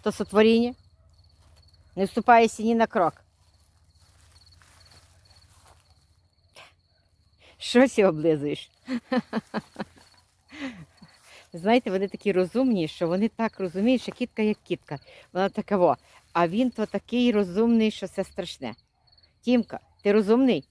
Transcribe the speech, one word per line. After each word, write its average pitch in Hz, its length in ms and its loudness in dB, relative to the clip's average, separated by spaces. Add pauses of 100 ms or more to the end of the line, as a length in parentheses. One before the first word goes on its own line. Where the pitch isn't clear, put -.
То 214 100 -2
сотворіння. 226 600 2 (1200)
Не 190 80 -2
вступає 233 440 4
сі - 160 -8
ні 233 100 0
на 226 120 2
крок. 170 380 -2 (4000)
Що 247 300 4
сі 214 160 2
облизуєш? 151 680 0
<laughs> - 380 -10 (2500)
Знаєте, 202 380 0
вони 190 180 -2
такі 208 240 -4
розумні, 185 560 0
що 170 200 -4
вони 190 200 -2
так - 320 -6
розуміють, 196 420 -2
що - 100 -10
кітка - 300 -8
як 214 220 -2
кітка. 156 340 -8 (340)
Вона 190 160 -2
така 202 280 -4
во. 170 200 4 (360)
А 170 160 2
він 226 220 0
то 214 160 -4
такий 240 460 -2
розумний, 214 580 2
що 190 180 -12
це 190 160 -6
страшне. 135 500 -12 (680)
Тімка, - 400 -2 (220)
ти 202 100 2
розумний? 220 580 2